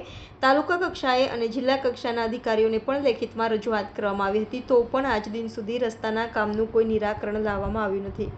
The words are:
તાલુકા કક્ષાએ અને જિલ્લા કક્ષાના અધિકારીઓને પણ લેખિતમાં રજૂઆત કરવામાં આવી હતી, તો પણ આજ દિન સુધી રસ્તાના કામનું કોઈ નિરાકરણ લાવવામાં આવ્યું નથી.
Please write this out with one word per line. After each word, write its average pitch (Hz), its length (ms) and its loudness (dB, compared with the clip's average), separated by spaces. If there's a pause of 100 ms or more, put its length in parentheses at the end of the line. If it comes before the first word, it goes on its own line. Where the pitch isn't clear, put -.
(400)
તાલુકા 302 400 4
કક્ષાએ 262 480 2
અને 233 200 -2
જિલ્લા 262 360 0
કક્ષાના 233 460 -2
અધિકારીઓને 220 560 2
પણ 277 240 0
લેખિતમાં 226 440 0
રજૂઆત 214 440 -2
કરવામાં 202 300 0
આવી 208 200 0
હતી, 254 200 -6
તો 240 180 6
પણ 262 260 0
આજ 214 180 -2
દિન 226 280 -6
સુધી 233 260 -2
રસ્તાના 226 480 -2
કામનું 214 420 0
કોઈ 226 160 4
નિરાકરણ 214 580 0
લાવવામાં 202 380 -2
આવ્યું 196 240 -2
નથી. 202 280 -6